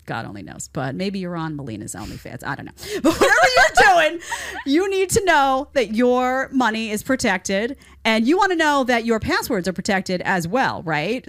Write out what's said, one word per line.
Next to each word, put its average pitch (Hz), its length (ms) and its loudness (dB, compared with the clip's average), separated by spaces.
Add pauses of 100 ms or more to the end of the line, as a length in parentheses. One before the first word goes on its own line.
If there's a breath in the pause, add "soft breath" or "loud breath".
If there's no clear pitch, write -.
God 120 200 -8
only 101 180 -14
knows. - 240 -14
But 135 280 -6
maybe 196 240 -4
you're 175 180 -6
on 160 180 -6
Melina's 117 400 -10
OnlyFans. 95 500 -14
I 135 100 -6
don't - 100 -12
know. - 80 -18 (140)
<laughs> 403 140 -6
But 320 120 4
whatever 440 420 4
you're 508 380 6 (160)
doing, 339 100 -6 (460 loud breath)
you 339 240 2
need 381 220 0
to 440 120 2
know 277 480 2
that 220 240 -2
your 254 560 2
money 226 400 0
is 208 120 -4
protected, 220 760 -2 (260 loud breath)
and 220 240 2
you 339 100 4
wanna 392 180 2
know 294 280 2
that 233 220 0
your 226 160 0
passwords 285 440 -2
are 185 80 -2
protected 185 500 -2
as 175 260 -2
well, 185 340 0
right? 165 460 -2